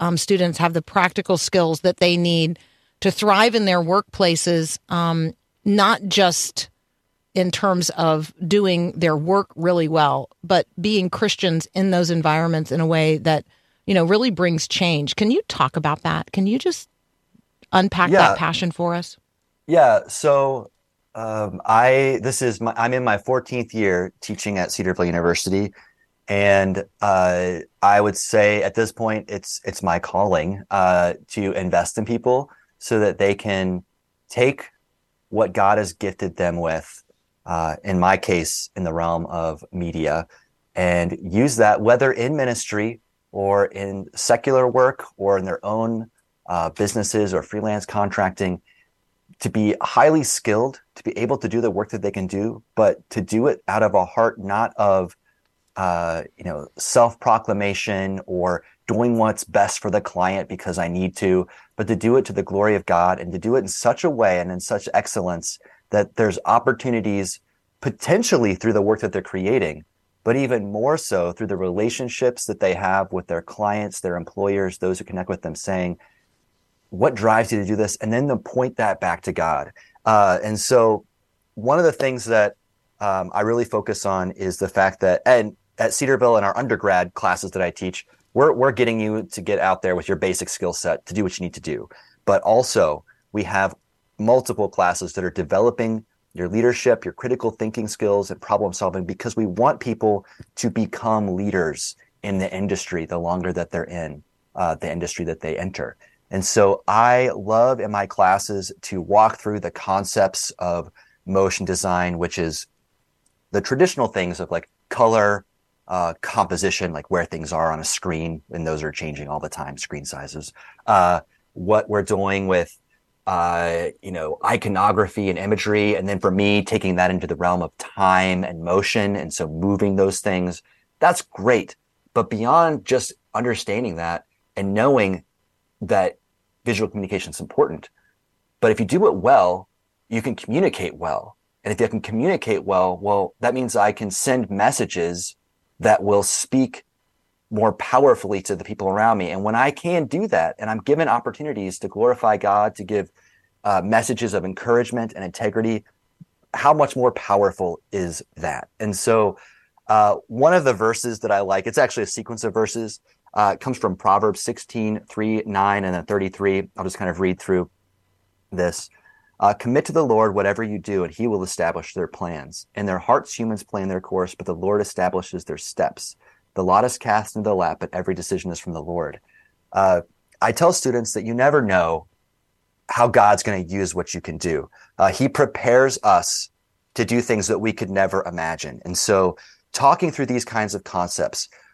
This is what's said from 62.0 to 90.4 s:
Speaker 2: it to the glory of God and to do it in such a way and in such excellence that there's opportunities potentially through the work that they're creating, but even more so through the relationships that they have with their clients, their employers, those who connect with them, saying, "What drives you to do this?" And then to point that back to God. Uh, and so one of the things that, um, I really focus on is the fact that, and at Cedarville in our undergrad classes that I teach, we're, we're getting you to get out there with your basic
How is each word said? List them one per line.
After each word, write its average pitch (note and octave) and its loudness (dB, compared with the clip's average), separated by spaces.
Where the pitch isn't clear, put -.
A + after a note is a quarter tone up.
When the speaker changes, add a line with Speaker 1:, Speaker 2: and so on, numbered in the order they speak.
Speaker 2:
it C3 4
to A2 -10
the G2 -2
glory G2+ 2
of F#2+ 0
God F2+ 2
and F2 -10
to F#2 -6
do A2 0
it C3+ 2
in F#2+ -4
such - -2
a E3+ 2
way G#2 2
and F2 -4
in F2+ -6
such - -6
excellence F2+ -4
that G2+ 0
there's G#2+ 2
opportunities A2 0
potentially C#3 2
through A2 0
the G2+ 4
work G#2 2
that G2+ -4
they're F#2+ -4
creating, F#2 -2
but A#2+ 2
even A#2 -2
more C3 0
so F2+ -2
through G#2+ -8
the F#2+ -4
relationships A#2 -2
that G#2 -6
they F#2 2
have F#2+ -2
with F#2 -6
their E2+ -4
clients, G#2 -4
their F2+ -4
employers, G2 -2
those F#2 -2
who - -12
connect F2+ -10
with F2+ -6
them, D#2+ -8
saying, F2+ -4
"What B2 0
drives A2 2
you G#2+ 2
to F#2+ -4
do G#2 -2
this?" G#2 -2
And A2 -4
then C3 0
to B2+ 0
point B2+ -4
that G#2 -2
back F2 -4
to F#2 -6
God. D#2+ -2
Uh, G2+ 6
and G#2+ -4
so A2+ 4
one B2 0
of F3+ 4
the D#3 6
things B2+ -2
that, G#2+ 4
um, F#2+ -2
I G#2 0
really A#2 2
focus G#2+ -4
on F#2 -2
is F#2 -6
the F#2+ -2
fact F#2+ 2
that, F#2 2
and A#2 4
at A2+ 0
Cedarville B2 4
in G#2 2
our G2 0
undergrad G2+ 0
classes F#2 -2
that F#2 -2
I F2 0
teach, - -8
we're, C#3 6
we're B2+ 2
getting A#2 0
you G#2+ -2
to - -12
get F#2+ -2
out F#2+ 2
there F#2 0
with E2+ -6
your F#2+ 0
basic F#2 -2